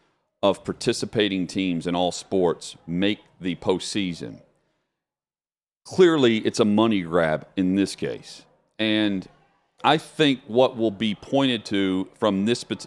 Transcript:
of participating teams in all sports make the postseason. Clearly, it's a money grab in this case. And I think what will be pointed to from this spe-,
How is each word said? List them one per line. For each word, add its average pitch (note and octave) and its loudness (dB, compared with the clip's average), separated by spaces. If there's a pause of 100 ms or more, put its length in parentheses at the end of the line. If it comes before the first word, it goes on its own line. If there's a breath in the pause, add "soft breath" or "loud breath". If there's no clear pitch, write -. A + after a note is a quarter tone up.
(400)
of G2 0
participating G2+ -2
teams F2 -4
in F2 -2
all F2 0
sports - -2 (100)
make F#2+ -2 (220)
the F2 -4
postseason. F2+ -4 (1400)
Clearly, D3 4
it's - -2
a A2 4
money G#2+ 2
grab D#2+ 0 (100)
in F#2 0
this G2 0
case. - -10 (340)
And G#2+ 0 (560)
I C#3+ 4
think C#3+ 0
what A#2+ 2
will A2+ 0
be G2+ -4
pointed C3 -2
to F#2+ 0 (100)
from G2+ 0
this A#2 0
spe-, - -10